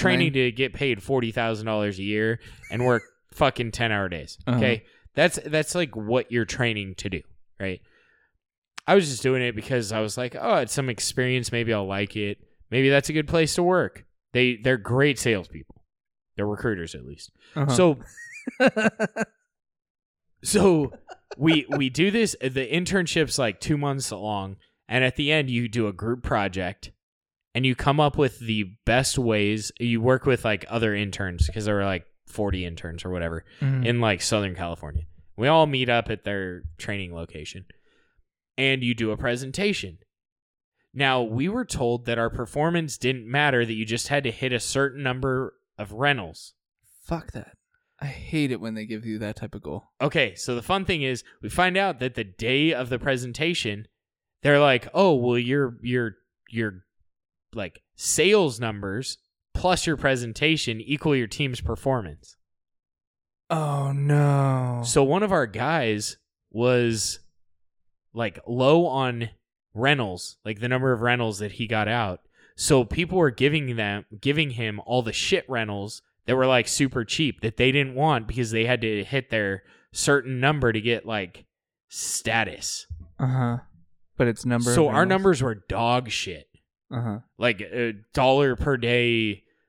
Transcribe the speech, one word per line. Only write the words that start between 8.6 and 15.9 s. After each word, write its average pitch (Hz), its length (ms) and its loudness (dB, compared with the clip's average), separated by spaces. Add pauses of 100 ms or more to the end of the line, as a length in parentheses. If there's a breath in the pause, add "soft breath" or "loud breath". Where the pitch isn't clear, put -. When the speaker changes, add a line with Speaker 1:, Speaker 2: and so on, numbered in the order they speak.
Speaker 1:
I 160 80 4
was 185 160 6
just 127 140 -4
doing 131 180 2
it 120 140 -2
because 107 360 -2
I 110 80 -2
was 107 160 -2
like, 123 240 -6
"Oh, 208 180 2
it's 123 160 0
some 135 160 -2
experience. 127 640 -2
Maybe 117 220 0
I'll 101 140 -2
like 98 280 -4
it. 104 220 -4 (320)
Maybe 135 200 4
that's 139 200 4
a 160 40 -4
good 151 140 -2
place 160 280 2
to 175 80 2
work." 175 420 0 (260)
They, 123 260 2
they're 127 200 2
great 127 420 2
salespeople. 92 540 -2 (640)